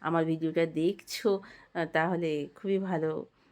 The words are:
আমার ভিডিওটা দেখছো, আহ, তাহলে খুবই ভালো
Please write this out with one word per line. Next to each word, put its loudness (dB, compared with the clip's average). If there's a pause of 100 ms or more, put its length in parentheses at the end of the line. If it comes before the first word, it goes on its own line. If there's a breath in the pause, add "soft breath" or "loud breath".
আমার 2
ভিডিওটা 2 (100)
দেখছো, -2
আহ, -6
তাহলে 2 (240)
খুবই -2
ভালো -2 (420 soft breath)